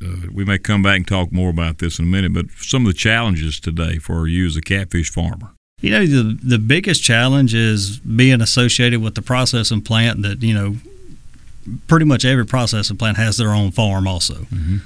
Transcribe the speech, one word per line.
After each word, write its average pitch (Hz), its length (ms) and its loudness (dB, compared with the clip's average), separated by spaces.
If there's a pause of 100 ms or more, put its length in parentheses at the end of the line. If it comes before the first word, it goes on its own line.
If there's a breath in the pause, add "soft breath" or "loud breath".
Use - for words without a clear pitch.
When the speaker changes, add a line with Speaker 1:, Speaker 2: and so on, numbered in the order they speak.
Speaker 1:
uh, 90 320 -8
we 98 100 -4
may 98 140 2
come 101 260 0
back 98 140 4
and 87 100 -2
talk 90 240 0
more 92 180 0
about 82 280 -2
this 85 200 -4
in 82 80 -2
a - 20 0
minute, 92 260 2
but 85 140 -2 (100)
some 131 280 0
of 98 60 4
the 85 60 -2
challenges 98 600 0
today 82 380 -4
for 82 300 -4
you 90 180 0
as 80 120 -2
a 80 40 -4
catfish 90 480 -2
farmer? - 420 -4 (300)
Speaker 2:
You 208 100 0
know, 214 140 4
the, 120 380 2
the 123 160 2
biggest 143 420 2
challenge 123 520 4
is 107 460 0
being 123 420 4
associated 120 600 2
with 110 140 -4
the 110 60 -8
processing 117 600 0
plant 113 420 0
that, 104 200 -4
you 113 100 2
know, 101 220 -2 (1120)
pretty 160 180 6
much 131 200 2
every 127 200 2
processing 107 520 -2
plant 110 200 -2
has 110 200 0
their 110 140 0
own 104 200 2
farm 98 360 0
also. 90 280 -4
Speaker 1:
Mm-hmm. 82 500 -4